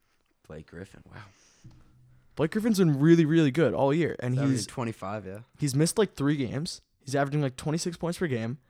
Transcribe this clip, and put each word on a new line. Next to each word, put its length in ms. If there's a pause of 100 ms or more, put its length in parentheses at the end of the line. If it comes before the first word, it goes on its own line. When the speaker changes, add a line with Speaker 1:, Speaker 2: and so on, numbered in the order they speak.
(480)
Speaker 1:
Blake 220
Griffin, 320 (100)
wow. 100 (1120)
Speaker 2:
Blake 160
Griffin's 260
been 220
really, 260
really 240
good 240
all 200
year, 260
and 160
Speaker 1:
Averaging 160
Speaker 2:
he's 160
Speaker 1:
twenty-five, 580
yeah. 140 (180)
Speaker 2:
he's 160
missed, 240
like, 180
three 200
games. 460 (180)
He's 160
averaging, 260
like, 140
twenty-six 420
points 220
per 80
game, 300 (120)